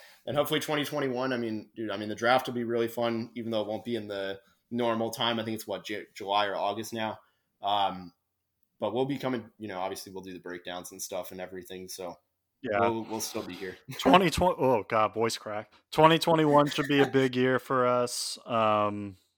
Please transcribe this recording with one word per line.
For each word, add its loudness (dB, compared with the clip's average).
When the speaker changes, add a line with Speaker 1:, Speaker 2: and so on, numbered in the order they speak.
Speaker 1:
<laughs> -20
and -4
hopefully 2
twenty -2
twenty-one, -2
I -2
mean, -4
dude, -6
I -6
mean, -6
the -4
draft 2
will -6
be -2
really 0
fun, -2
even -6
though 0
it -4
won't -6
be -4
in -6
the -6
normal 0
time. -2
I -2
think -6
it's, -10
what, -6
J-, -8
July 2
or -2
August -4
now. -4
Um, 0
but -2
we'll 0
be -4
coming, -4
you -12
know, -6
obviously -6
we'll -12
do -14
the -14
breakdowns -10
and -14
stuff -8
and -12
everything. -12
So -10
Speaker 2:
Yeah. -2
Speaker 1:
we'll, 0
we'll -4
still -6
be -10
here. -10
<laughs> -12
Speaker 2:
Twenty 6
twenty, 0
oh 2
God, 2
voice -2
crack. -10
Twenty 8
twenty-one 6
should -2
be 6
a 6
big 2
year 4
for 0
us. 0
Um, 2